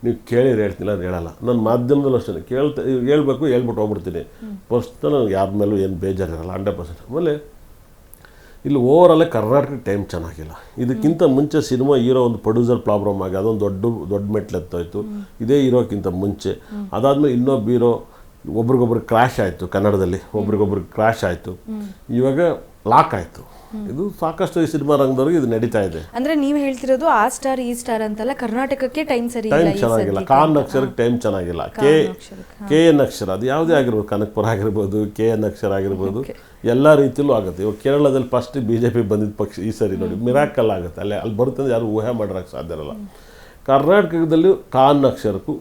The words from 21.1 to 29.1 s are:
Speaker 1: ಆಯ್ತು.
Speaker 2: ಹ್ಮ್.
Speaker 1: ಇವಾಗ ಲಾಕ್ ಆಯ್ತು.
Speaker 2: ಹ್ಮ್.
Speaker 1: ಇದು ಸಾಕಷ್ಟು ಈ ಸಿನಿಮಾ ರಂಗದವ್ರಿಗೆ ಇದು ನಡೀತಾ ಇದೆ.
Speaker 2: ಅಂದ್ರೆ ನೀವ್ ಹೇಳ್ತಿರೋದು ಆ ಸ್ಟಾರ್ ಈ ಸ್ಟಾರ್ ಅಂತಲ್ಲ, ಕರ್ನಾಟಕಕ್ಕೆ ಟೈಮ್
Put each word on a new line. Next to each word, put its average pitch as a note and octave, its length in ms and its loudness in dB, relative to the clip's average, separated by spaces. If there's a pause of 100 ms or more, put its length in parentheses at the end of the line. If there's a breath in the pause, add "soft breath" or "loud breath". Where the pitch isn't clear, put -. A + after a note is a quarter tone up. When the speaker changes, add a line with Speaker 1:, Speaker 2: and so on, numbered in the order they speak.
Speaker 1:
ಆಯ್ತು. F2+ 280 -4
Speaker 2:
ಹ್ಮ್. G#3 360 -12 (220)
Speaker 1:
ಇವಾಗ C3 300 0 (480)
ಲಾಕ್ C#3 260 4
ಆಯ್ತು. - 380 -10 (200)
Speaker 2:
ಹ್ಮ್. G#3+ 160 -10
Speaker 1:
ಇದು E3+ 220 -6
ಸಾಕಷ್ಟು E3 520 -2
ಈ D3+ 40 2
ಸಿನಿಮಾ D3 300 0
ರಂಗದವ್ರಿಗೆ C3+ 420 2
ಇದು C3 80 0
ನಡೀತಾ A2+ 360 0
ಇದೆ. D#2+ 320 -6
Speaker 2:
ಅಂದ್ರೆ C#4 200 -2
ನೀವ್ D4 240 0
ಹೇಳ್ತಿರೋದು C4+ 480 0
ಆ A#3 220 4
ಸ್ಟಾರ್ C4 320 -4
ಈ A#3+ 140 -4
ಸ್ಟಾರ್ A#3 280 -4
ಅಂತಲ್ಲ, G#3+ 320 -4
ಕರ್ನಾಟಕಕ್ಕೆ C4 720 -4
ಟೈಮ್ A#3+ 260 -2